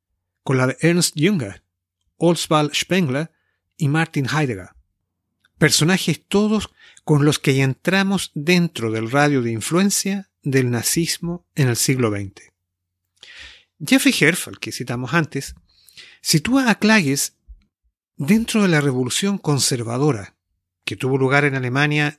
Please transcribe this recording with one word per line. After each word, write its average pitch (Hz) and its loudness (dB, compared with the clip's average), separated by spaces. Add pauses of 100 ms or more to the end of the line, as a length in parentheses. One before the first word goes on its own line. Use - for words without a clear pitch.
(440)
con 131 0
la 127 2
de 131 -4
Ernst 170 0
Jünger, 147 -2 (540)
Oswald 160 0
Spengler 160 -2 (440)
y 139 -2
Martin 151 -2
Heidegger, 123 -4 (880)
personajes 160 2
todos 208 0 (340)
con 147 2
los 151 2
que 135 0
ya 135 2
entramos 190 0
dentro 156 0
del 113 -4
radio 143 2
de 117 -2
influencia 190 -2 (120)
del 131 2
nazismo 170 -4 (100)
en 139 2
el 117 0
siglo 127 0
veinte. 101 -10 (1300)
Jeffrey 269 2
Herf, 165 2
al - -16
que 110 -10
citamos 127 -8
antes, 151 -4 (640)
sitúa 233 2
a 196 2
Klages 185 2 (800)
dentro 214 0
de 196 4
la 156 2
revolución 143 -2
conservadora 123 -2 (480)
que 107 -8
tuvo 135 -2
lugar 135 2
en 135 0
Alemania 147 -2